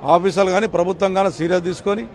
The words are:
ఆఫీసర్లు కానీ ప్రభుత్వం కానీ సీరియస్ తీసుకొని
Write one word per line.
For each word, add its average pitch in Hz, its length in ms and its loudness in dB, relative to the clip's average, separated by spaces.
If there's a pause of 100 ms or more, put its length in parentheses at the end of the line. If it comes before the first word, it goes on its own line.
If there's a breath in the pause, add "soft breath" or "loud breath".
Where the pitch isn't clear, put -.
(140)
ఆఫీసర్లు 185 420 2
కానీ 214 200 0
ప్రభుత్వం 180 420 0
కానీ 196 220 2
సీరియస్ 170 300 0
తీసుకొని 202 460 -4